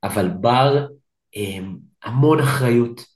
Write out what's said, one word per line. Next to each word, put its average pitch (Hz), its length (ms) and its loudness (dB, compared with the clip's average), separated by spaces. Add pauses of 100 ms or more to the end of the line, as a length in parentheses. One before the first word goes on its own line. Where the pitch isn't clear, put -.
אבל 101 260 -4
בר, 131 580 2 (500)
אה, 98 220 -8 (460)
המון 139 360 2
אחריות 127 600 0 (160)